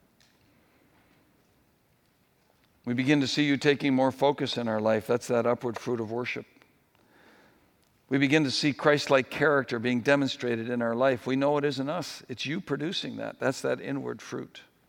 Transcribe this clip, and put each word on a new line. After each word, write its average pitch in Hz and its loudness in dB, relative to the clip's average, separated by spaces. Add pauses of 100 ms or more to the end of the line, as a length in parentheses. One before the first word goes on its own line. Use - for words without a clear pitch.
(2750)
We 123 -2
begin 135 4
to 131 0
see 147 0
you 143 2
taking 139 2
more 131 2
focus 139 0
in 120 -4
our 110 0
life. 110 2
That's 120 0
that 117 2
upward 120 -2
fruit 120 -4
of 107 -6
worship. 120 -6 (1600)
We 135 2
begin 143 4
to 135 0
see 147 0
Christ-like 143 4
character 143 2
being 120 0
demonstrated 123 0
in 120 -4
our 117 0
life. 127 2
We 131 0
know 143 2
it 143 -2
isn't 135 -4
us. 160 -8
It's 123 -8
you 160 -6
producing 143 -6
that. 110 -10
That's 131 -2
that 131 -2
inward 123 -8
fruit - -12 (260)